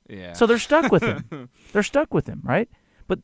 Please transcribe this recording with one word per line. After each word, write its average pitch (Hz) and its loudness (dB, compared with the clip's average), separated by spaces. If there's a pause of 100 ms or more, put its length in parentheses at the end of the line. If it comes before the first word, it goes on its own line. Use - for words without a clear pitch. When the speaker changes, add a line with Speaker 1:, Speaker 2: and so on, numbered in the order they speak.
Speaker 1:
Yeah. 90 -14
Speaker 2:
So 214 4
they're 233 4
stuck 294 2
with 190 4
him. 135 -6 (100)
Speaker 1:
<laughs> - -20
Speaker 2:
They're 208 0
stuck 285 -2
with 160 0
him, - -12
right? 147 -2 (360)
But 185 -4